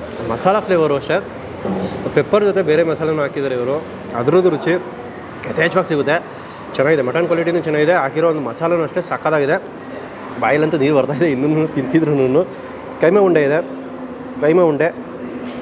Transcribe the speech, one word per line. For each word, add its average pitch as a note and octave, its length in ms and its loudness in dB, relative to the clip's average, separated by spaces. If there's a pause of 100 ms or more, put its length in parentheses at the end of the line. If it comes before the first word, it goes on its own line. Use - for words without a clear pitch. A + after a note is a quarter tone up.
(300)
ಮಸಾಲ F#3+ 300 2
ಫ್ಲೇವರು D#3+ 360 2
ಅಷ್ಟೇ, D#3 260 -2 (920)
ಪೆಪ್ಪರ್ G3+ 280 2
ಜೊತೆ G3 180 2
ಬೇರೆ D#3 220 4
ಮಸಾಲೆನೂ D#3 380 0
ಹಾಕಿದ್ದಾರೆ C#3 340 -2
ಇವರು. C3 280 -2 (340)
ಅದ್ರದ್ದು E3 320 4
ರುಚಿ E3 280 2 (720)
ಯಥೇಚ್ಛವಾಗಿ E3+ 380 0
ಸಿಗುತ್ತೆ. D3 360 0 (520)
ಚೆನ್ನಾಗಿದೆ, C#3+ 260 4
ಮಟನ್ D3+ 240 0
ಕ್ವಾಲಿಟಿನೂ E3+ 340 0
ಚೆನ್ನಾಗಿದೆ, D3+ 340 2
ಹಾಕಿರೋ D#3 360 2
ಒಂದು D#3 120 0
ಮಸಾಲನೂ D#3+ 420 0
ಅಷ್ಟೇ E3+ 180 -4
ಸಕ್ಕತ್ತಾಗಿದೆ. D3+ 600 0 (760)
ಬಾಯಲ್ಲಂತೂ D3+ 380 2
ನೀರು C#3+ 180 2
ಬರ್ತಾಯಿದೆ C#3+ 360 2
ಇನ್ನೂ D3+ 360 2
ತಿಂತಿದ್ರೂ. D3 800 2 (540)
ಕೈಮಾ F3 180 6
ಉಂಡೆ E3+ 240 6
ಇದೆ, D3 220 2 (760)
ಕೈಮಾ D#3+ 220 4
ಉಂಡೆ D#3 300 2 (680)